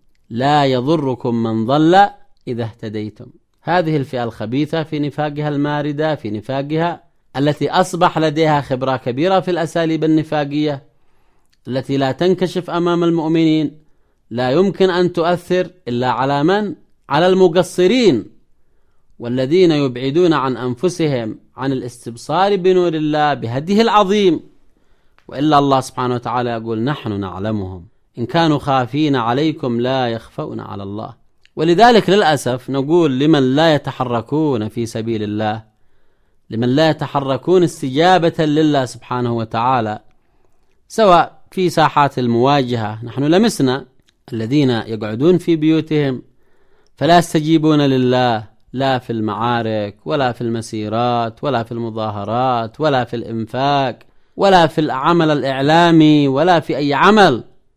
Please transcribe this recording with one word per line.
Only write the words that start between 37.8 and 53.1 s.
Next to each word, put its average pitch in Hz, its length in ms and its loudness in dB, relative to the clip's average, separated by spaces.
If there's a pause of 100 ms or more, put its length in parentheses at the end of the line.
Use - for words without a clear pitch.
لله 147 400 2
سبحانه 120 520 -6
وتعالى، 113 640 -2 (880)
سواء 175 540 4 (100)
في 180 180 0
ساحات 147 500 2
المواجهة، 120 840 0
نحن 117 180 -6
لمسنا 151 640 2 (480)
الذين 127 360 0
يقعدون 113 680 0
في 170 180 0
بيوتهم 151 640 0 (720)
فلا 165 220 4
يستجيبون 156 640 2
لله، 123 640 2 (300)
لا 131 260 -2
في 120 140 -8
المعارك 110 920 -4
ولا 135 260 -2
في 120 100 -8
المسيرات 113 1000 -4
ولا 123 200 -2
في 117 80 -14
المظاهرات 113 1080 -4
ولا 139 220 0
في 120 120 -10